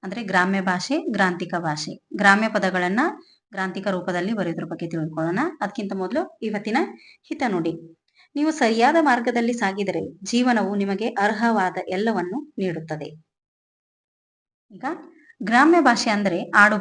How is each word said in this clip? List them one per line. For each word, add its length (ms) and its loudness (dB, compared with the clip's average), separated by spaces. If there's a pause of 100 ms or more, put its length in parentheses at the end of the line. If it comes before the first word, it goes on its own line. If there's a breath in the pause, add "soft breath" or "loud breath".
ಅಂದ್ರೆ 240 -8
ಗ್ರಾಮ್ಯ 400 2
ಭಾಷೆ, 280 -2 (180)
ಗ್ರಾಂಥಿಕ 380 0 (120)
ಭಾಷೆ. 280 -4 (280)
ಗ್ರಾಮ್ಯ 340 4
ಪದಗಳನ್ನ 460 0 (520 loud breath)
ಗ್ರಾಂಥಿಕ 420 -6
ರೂಪದಲ್ಲಿ 440 -2
ಬರೆಯೋದ್ರ 340 -4
ಬಗ್ಗೆ 200 -8
ತಿಳ್ಕೊಳ್ಳೋಣ. 480 -2 (220)
ಅದಕ್ಕಿಂತ 300 -6 (100)
ಮೊದಲು 200 -2 (260)
ಇವತ್ತಿನ 300 -2 (520 loud breath)
ಹಿತನುಡಿ. 420 -2 (640 soft breath)
ನೀವು 240 0
ಸರಿಯಾದ 360 4 (120)
ಮಾರ್ಗದಲ್ಲಿ 540 2
ಸಾಗಿದರೆ 420 -2 (260)
ಜೀವನವು 420 2 (100)
ನಿಮಗೆ 280 -2 (140)
ಅರ್ಹವಾದ 520 2 (200)
ಎಲ್ಲವನ್ನು 440 -2 (220)
ನೀಡುತ್ತದೆ. 480 -6 (1700)
ಈಗ 80 -16 (560 soft breath)
ಗ್ರಾಮ್ಯ 500 6
ಭಾಷೆ 260 2
ಅಂದ್ರೆ 240 0 (220)
ಆಡು 180 6